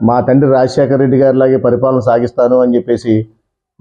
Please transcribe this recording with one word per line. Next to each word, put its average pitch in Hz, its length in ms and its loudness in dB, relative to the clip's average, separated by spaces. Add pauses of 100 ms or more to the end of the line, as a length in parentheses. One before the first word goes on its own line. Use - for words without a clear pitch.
మా 117 160 0
తండ్రి 135 320 2
రాజశేఖర్ 131 480 0
రెడ్డి 135 180 0
గారిలాగే 131 400 2
పరిపాలన 127 420 0
సాగిస్తాను" 123 600 0
అని 123 160 0
చెప్పేసి 117 520 -2 (540)